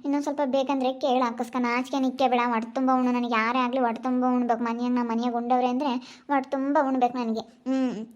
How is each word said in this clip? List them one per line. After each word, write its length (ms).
ಇನ್ನೊಂದ್ 200
ಸ್ವಲ್ಪ 220
ಬೇಕಂದ್ರೆ 460
ಕೇಳು, 320
ಅಕ್ಕಸ್ಕ 340
ನಾಚಿಕೆ 420
ನಿಕ್ಕೆ 280
ಬೇಡ, 180
ಹೊಟ್ಟೆ 240
ತುಂಬ 220
ಉಣ್ಣು. 200
ನನಗೆ 220
ಯಾರೇ 240
ಆಗ್ಲಿ 220
ಹೊಟ್ಟೆ 220
ತುಂಬ 240
ಉಣ್ಬೇಕು. 380
ಮನ್ಯಾಗ, 280
ನಮ್ಮ 180
ಮನ್ಯಾಗ 240
ಉಂಡವ್ರೆ 340
ಅಂದ್ರೆ 240
ಹೊಟ್ಟೆ 240
ತುಂಬ 360
ಉಣ್ಬೇಕು 300
ನನಗೆ. 280
ಹ್ಮ್, 280